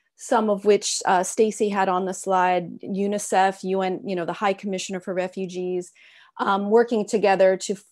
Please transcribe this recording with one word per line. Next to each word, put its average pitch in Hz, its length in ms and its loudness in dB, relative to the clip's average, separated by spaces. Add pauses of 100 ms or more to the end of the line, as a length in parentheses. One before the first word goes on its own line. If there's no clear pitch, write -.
(160)
some 220 340 0
of 196 140 0
which, 202 400 2
uh, 185 180 4
Stacy 214 460 0
had 196 200 0
on 185 180 0
the 185 80 -4
slide, 180 680 0
unicef, 196 840 0
U 190 200 -2
N, 185 220 -2
you 190 120 -4
know, 170 80 -4
the 170 80 -6
High 196 220 0
Commissioner 190 440 -8
for 185 160 -8
Refugees, 180 800 -6 (480)
um, 202 300 0
working 226 360 2
together 190 520 4
to, 190 180 -6 (140)